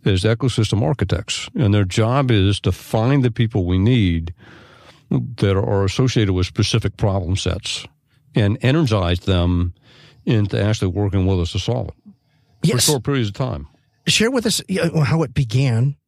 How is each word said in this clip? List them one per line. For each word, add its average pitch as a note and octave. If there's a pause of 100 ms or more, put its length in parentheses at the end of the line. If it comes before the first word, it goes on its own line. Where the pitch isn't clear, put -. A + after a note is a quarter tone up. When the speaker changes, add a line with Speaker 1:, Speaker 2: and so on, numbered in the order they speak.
Speaker 1:
as F#2
ecosystem A2
architects, -
and G#2+
their G#2
job A#2+
is G2+
to G2
find B2
the B2
people A2
we F2+
need F#2 (760)
that A2+
are G2
associated A2
with F2+
specific G#2
problem F#2+
sets - (520)
and G#2+
energize A2+
them F2 (500)
into G#2+
actually G#2
working F#2+
with F#2+
us E2+
to F2
solve A#2
it - (680)
Speaker 2:
Yes. A#2+
Speaker 1:
for D3+
short B2+
periods C3
of G2+
time. D2+ (400)
Speaker 2:
Share G#3+
with B3
us, G#3
yeah, F#3 (160)
how D#3
it -
began B2+ (120)